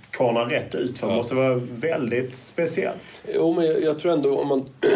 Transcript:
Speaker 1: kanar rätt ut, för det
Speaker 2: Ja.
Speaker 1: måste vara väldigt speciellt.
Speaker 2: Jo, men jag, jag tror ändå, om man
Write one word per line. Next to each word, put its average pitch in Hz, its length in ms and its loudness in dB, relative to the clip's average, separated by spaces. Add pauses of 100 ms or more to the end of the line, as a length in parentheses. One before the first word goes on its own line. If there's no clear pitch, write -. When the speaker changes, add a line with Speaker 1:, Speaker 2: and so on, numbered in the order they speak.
(120)
Speaker 1:
kanar 117 340 2
rätt 123 300 -4
ut, 123 240 -4
för 120 80 -2
det 117 60 0
Speaker 2:
Ja. 113 40 2
Speaker 1:
måste 120 180 -2
vara 131 200 4 (160)
väldigt 123 640 -2
speciellt. - 640 -4 (380)
Speaker 2:
Jo, 165 180 4
men 170 120 2
jag, 160 180 2
jag 151 160 0
tror 175 140 2
ändå, 139 240 2
om 143 100 0
man 135 180 0 (300)